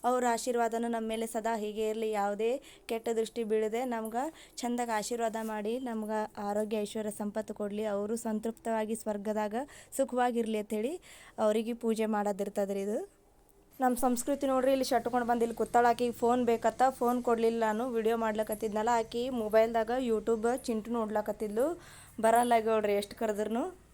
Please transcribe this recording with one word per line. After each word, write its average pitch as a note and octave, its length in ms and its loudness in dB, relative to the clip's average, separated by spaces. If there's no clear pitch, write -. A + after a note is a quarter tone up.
ಅವ್ರ B3 280 2
ಆಶೀರ್ವಾದನೂ A#3 560 0
ನಮ್ಮ A3+ 200 -2
ಮೇಲೆ A3+ 180 -2
ಸದಾ A3+ 300 -2
ಹೀಗೆ G#3+ 320 -4
ಇರಲಿ, A3 220 -2
ಯಾವುದೇ G#3+ 520 0
ಕೆಟ್ಟ A3+ 300 -4
ದೃಷ್ಟಿ A3+ 280 -2
ಬೀಳದೆ A3 400 0
ನಮ್ಗೆ A#3+ 720 -6
ಚಂದಾಗ A#3+ 380 -2
ಆಶೀರ್ವಾದ A3 460 -2
ಮಾಡಿ, A3 380 -4
ನಮ್ಗೆ G#3+ 640 -4
ಆರೋಗ್ಯ G#3 380 -2
ಐಶ್ವರ್ಯ G#3 300 -4
ಸಂಪತ್ತು G#3 440 -6
ಕೊಡಲಿ, G#3 300 -4
ಅವರು G#3 320 -2
ಸಂತೃಪ್ತವಾಗಿ A3 760 -2
ಸ್ವರ್ಗದಾಗ G#3+ 600 -4
ಸುಖವಾಗಿರ್ಲಿ B3 600 0
ಅಂಥೇಳಿ A3 420 -4
ಅವರಿಗೆ A3 340 2
ಪೂಜೆ A3+ 340 0
ಮಾಡೋದಿರ್ತದ್ರಿ G3+ 760 -2
ಇದು. A3+ 300 -4
ನಮ್ಮ B3+ 160 4
ಸಂಸ್ಕೃತಿ C4+ 500 0
ನೋಡ್ರಿ, C4 260 4
ಇಲ್ಲಿ C4 120 2
ಶಟ್ಕೊಂಡು A#3+ 420 0
ಬಂದು A#3 180 2
ಇಲ್ಲಿ A#3 120 -4
ಕೂತಾಳ. A#3+ 300 4
ಆಕಿಗೆ A#3+ 260 2
ಫೋನ್ A#3+ 340 2
ಬೇಕತ್ತ, A#3 440 2
ಫೋನ್ B3 320 0
ಕೊಡ್ಲಿಲ್ಲ A3+ 380 2
ನಾನು, A3 300 0
ವಿಡಿಯೋ A3+ 260 0
ಮಾಡ್ಲಕತ್ತಿದ್ನಲ್ಲ. G#3+ 760 -2
ಆಕಿ A#3+ 380 0
ಮೊಬೈಲ್ದಾಗ A3 680 2
YouTube A3+ 600 0
ಚಿಂಟು A3 320 -4
ನೋಡ್ಲಕತ್ತಿದ್ಲು, A3 920 -2
ಬರಲ್ಲ A#3 360 6
ಆಗ್ಯಾಳ್ರಿ A3 360 4
ಎಷ್ಟು G3+ 240 -2
ಕರೆದ್ರುನು. A3+ 760 -2